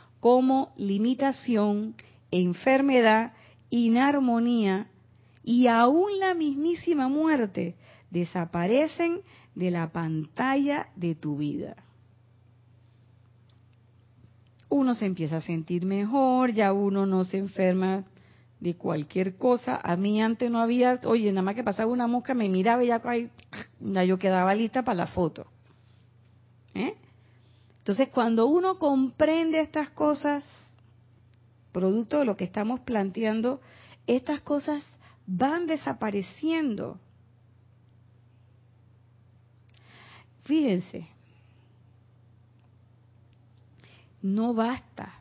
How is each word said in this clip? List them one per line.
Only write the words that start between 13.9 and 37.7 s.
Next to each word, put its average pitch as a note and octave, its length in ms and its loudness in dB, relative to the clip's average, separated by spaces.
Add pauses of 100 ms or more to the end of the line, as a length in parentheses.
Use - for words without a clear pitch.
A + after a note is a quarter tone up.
Uno C4 260 2
se A3 120 -2
empieza E3 320 -4
a - 20 -2
sentir E3+ 460 -4
mejor, B3+ 680 2
ya G3+ 220 2
uno G3 320 0
no F#3 180 0
se F#3 140 -6
enferma F#3 680 0 (560)
de F3 160 -4
cualquier F3 600 -4
cosa. B3+ 460 0
A F3 140 -2
mí G#3 260 0
antes A#3 280 0
no A#3 100 0
había, B3 440 2
oye, A3 260 2
nada F#3+ 120 0
más G3 120 -2
que A#3+ 100 -8
pasaba A3 260 -2
una B3 160 -2
mosca, A#3+ 280 -2
me A3+ 140 0
miraba A3 360 2
y A#3+ 40 2
ya, A3+ 160 2
ay, A#3+ 260 -4 (500)
ya F#3+ 240 0
yo F#3 140 2
quedaba F#3 360 2
lista A#3 300 -2
para A#3 120 -2
la F3 100 -2
foto. - 400 -4 (1300)
¿Eh? D4 200 -4 (840)
Entonces, A3+ 300 0
cuando A3+ 380 2
uno F4+ 320 2
comprende D#4 840 2
estas D4+ 300 -4
cosas, D4 540 -2 (1300)
producto G#3 460 0
de D4 60 2
lo G#3 120 0
que F#3+ 80 -6
estamos G#3+ 360 -6
planteando, A3 800 -2 (460)
estas C4 340 -2
cosas D4 440 -4 (420)
van C#4 400 -2
desapareciendo. C#4 1300 -4 (3500)